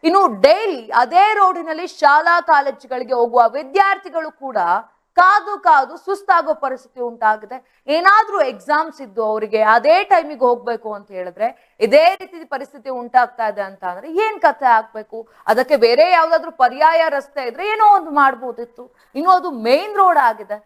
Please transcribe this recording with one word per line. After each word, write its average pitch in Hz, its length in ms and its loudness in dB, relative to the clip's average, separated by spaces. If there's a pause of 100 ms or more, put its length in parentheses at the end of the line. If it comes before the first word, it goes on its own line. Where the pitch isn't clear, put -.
ಇನ್ನು 359 120 2 (240)
ಡೈಲಿ 339 400 2 (180)
ಅದೇ 320 220 2 (160)
ರೋಡಿನಲ್ಲಿ 339 460 -2 (160)
ಶಾಲಾ 311 340 4 (140)
ಕಾಲೇಜುಗಳಿಗೆ 262 720 -2
ಹೋಗುವ 233 220 2 (140)
ವಿದ್ಯಾರ್ಥಿಗಳು 339 720 -4 (140)
ಕೂಡ 254 140 -8 (600)
ಕಾದು 392 360 2 (120)
ಕಾದು 294 380 2
ಸುಸ್ತಾಗೋ 359 500 -2 (120)
ಪರಿಸ್ಥಿತಿ 262 420 -10
ಉಂಟಾಗಿದೆ. 220 500 -4 (380)
ಏನಾದ್ರೂ 403 420 2 (140)
ಎಕ್ಸಾಮ್ಸ್ 294 540 -6
ಇದ್ದು 208 260 -8
ಅವರಿಗೆ 214 300 -4 (140)
ಅದೇ 277 220 4 (140)
ಟೈಮಿಗೆ 302 380 -2
ಹೋಗ್ಬೇಕು 233 480 -6
ಅಂತ 202 200 -20
ಹೇಳಿದ್ರೆ 180 320 -6 (380)
ಇದೇ 294 180 4 (160)
ರೀತಿ 339 320 -18
ಪರಿಸ್ಥಿತಿ 277 360 -14 (120)
ಉಂಟಾಗ್ತಾ 240 520 -2
ಇದೆ 202 160 -8
ಅಂತ 196 220 -20
ಅಂದ್ರೆ 196 160 -14 (180)
ಏನ್ 427 200 -6
ಕಥೆ 269 320 2
ಆಗ್ಬೇಕು? 220 420 -10 (320)
ಅದಕ್ಕೆ 254 260 0 (100)
ಬೇರೆ 262 200 4 (100)
ಯಾವ್ದಾದ್ರು 320 360 0 (100)
ಪರ್ಯಾಯ 311 380 2 (160)
ರಸ್ತೆ 269 320 -8
ಇದ್ರೆ 285 240 -10
ಏನೋ 427 140 2 (100)
ಒಂದು 320 240 -6
ಮಾಡ್ಬೋದಿತ್ತು. 247 640 -4 (340)
ಇನ್ನು 349 200 2
ಅದು 349 120 -8 (160)
ಮೇನ್ 381 340 0
ರೋಡ್ 349 280 4
ಆಗಿದೆ 214 360 -10